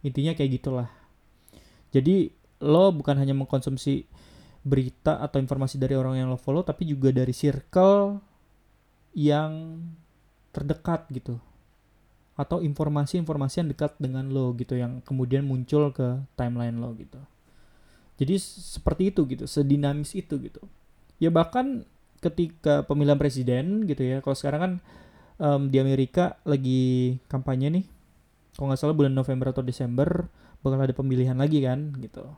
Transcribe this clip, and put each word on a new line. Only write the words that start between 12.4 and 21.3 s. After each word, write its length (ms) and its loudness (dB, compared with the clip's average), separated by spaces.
informasi-informasi 1000 -2
yang 80 -2
dekat 280 -4
dengan 320 -4
lo 240 0
gitu, 200 -6
yang 280 -4
kemudian 400 -2
muncul 480 0
ke 280 -2
timeline 440 -4
lo 160 -8
gitu. 240 -18
Jadi 160 2
s-, 440 -8
seperti 360 0
itu 160 2
gitu, 160 -8
sedinamis 680 0
itu 240 -8
gitu. 240 -14
Ya 80 4